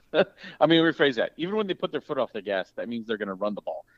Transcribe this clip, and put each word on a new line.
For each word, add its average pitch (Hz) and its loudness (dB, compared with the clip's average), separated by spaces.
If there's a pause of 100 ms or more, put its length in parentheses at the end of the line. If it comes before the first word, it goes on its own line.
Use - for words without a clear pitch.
<laughs> - -20
I - 0
mean, 165 6
rephrase 147 4
that. 98 -2
Even 175 -6
when 214 -2
they 180 -4
put 170 -6
their 143 -6
foot 139 -8
off 117 -2
the 107 -8
gas, 95 -4
that 104 -8
means 117 -6
they're 110 -4
gonna 98 -6
run 104 -4
the 92 -10
ball, - -8 (140)